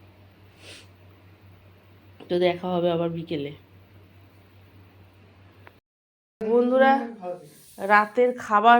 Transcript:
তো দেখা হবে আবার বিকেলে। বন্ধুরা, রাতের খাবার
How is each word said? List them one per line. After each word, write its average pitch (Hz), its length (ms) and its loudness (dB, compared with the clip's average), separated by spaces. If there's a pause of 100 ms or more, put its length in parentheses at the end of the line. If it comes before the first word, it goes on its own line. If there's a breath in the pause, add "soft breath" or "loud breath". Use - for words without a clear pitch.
(2250 loud breath)
তো 180 60 -4 (100)
দেখা 175 280 -4
হবে 175 220 -2
আবার 170 220 -4
বিকেলে। 156 340 -10 (3000)
বন্ধুরা, 262 400 2 (960)
রাতের 214 380 2 (160)
খাবার 220 340 4